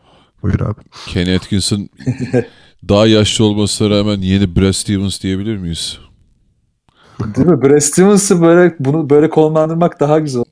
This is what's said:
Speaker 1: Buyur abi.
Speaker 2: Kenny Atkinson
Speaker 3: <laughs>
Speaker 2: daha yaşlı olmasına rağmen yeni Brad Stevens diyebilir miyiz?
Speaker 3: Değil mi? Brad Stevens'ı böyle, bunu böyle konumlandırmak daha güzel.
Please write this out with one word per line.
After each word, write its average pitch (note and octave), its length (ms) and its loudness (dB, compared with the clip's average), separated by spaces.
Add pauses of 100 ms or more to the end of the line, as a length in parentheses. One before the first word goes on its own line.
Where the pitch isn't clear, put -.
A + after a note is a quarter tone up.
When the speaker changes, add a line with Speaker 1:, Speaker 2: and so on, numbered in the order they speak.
(440)
Speaker 1:
Buyur F#2+ 160 0
abi. F2+ 220 -6 (260)
Speaker 2:
Kenny F#2 280 -2
Atkinson G2+ 540 -4 (480)
Speaker 3:
<laughs> - 520 -8
Speaker 2:
daha G2+ 180 4
yaşlı G#2+ 380 2
olmasına G#2 440 -2
rağmen G#2 320 0
yeni F#2+ 340 0
Brad F#2+ 180 2
Stevens G2 500 -4
diyebilir G2 340 -4
miyiz? E2+ 400 -10 (1400)
Speaker 3:
Değil C3+ 120 0
mi? D#3 140 2
Brad C#3 180 4
Stevens'ı F#3 640 2
böyle, E3+ 380 4
bunu C#3+ 300 -2
böyle D3 200 4
konumlandırmak D#3+ 680 0
daha D3+ 200 2
güzel. C3 320 -4